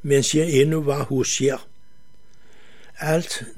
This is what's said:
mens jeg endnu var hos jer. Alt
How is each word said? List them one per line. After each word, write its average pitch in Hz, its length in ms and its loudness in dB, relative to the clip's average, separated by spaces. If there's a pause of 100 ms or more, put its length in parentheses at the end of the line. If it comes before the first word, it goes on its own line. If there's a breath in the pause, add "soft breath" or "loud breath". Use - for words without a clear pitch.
mens 139 340 4
jeg 160 140 4
endnu 151 320 6
var 143 220 0
hos 131 380 0
jer. 135 260 0 (1300 soft breath)
Alt 156 440 -2 (140)